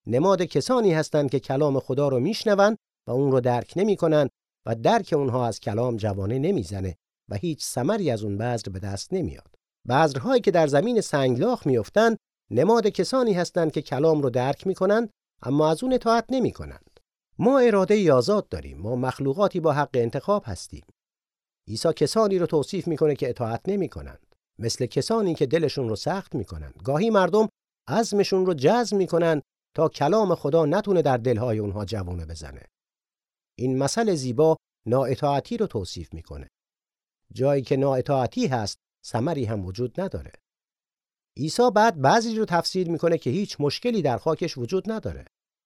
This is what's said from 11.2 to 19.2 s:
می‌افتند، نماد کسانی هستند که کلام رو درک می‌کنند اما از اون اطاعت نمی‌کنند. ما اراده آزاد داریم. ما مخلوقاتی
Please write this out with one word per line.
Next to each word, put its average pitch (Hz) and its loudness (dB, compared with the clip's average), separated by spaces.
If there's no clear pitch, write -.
می‌افتند، 202 2
نماد 196 4
کسانی 226 0
هستند 170 0
که 156 -4
کلام 151 2
رو 139 2
درک 123 -2
می‌کنند 202 2
اما 147 2
از 160 -2
اون 254 0
اطاعت 233 2
نمی‌کنند. 147 -4
ما 262 4
اراده 208 4
آزاد 180 2
داریم. 71 -10
ما 101 -6
مخلوقاتی 139 -2